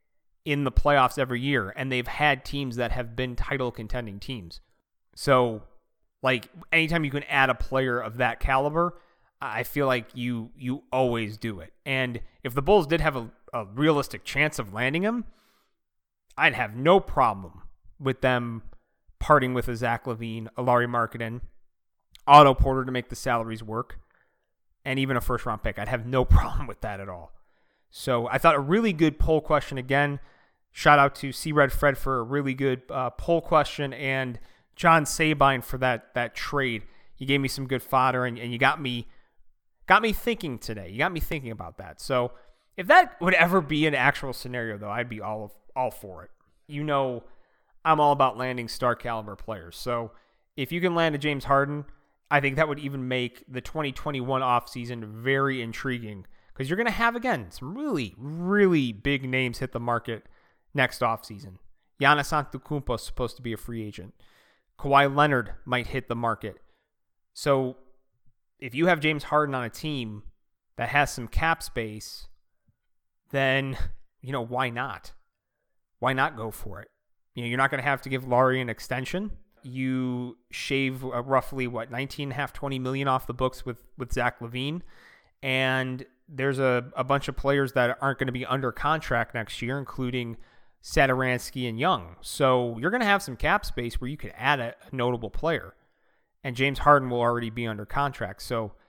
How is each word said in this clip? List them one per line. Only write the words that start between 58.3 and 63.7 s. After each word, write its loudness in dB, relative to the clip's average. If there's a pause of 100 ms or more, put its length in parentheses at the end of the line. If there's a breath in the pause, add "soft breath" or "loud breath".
big -2
names -2
hit -6
the -6
market -4 (440)
next 0
offseason. -4 (420)
Giannis 4
Antetokounmpo -4
is -6
supposed -6
to -20
be -6
a -6
free -10